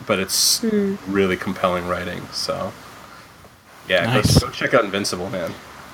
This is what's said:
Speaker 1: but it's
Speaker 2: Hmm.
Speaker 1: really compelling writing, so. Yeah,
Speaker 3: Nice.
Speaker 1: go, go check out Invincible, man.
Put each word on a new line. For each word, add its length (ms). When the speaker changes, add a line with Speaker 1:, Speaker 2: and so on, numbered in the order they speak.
Speaker 1:
but 140
it's 400
Speaker 2:
Hmm. 360
Speaker 1:
really 300
compelling 500
writing, 460
so. 400
Yeah, 180
Speaker 3:
Nice. 320
Speaker 1:
go, 100
go 40
check 220
out 100
Invincible, 460
man. 240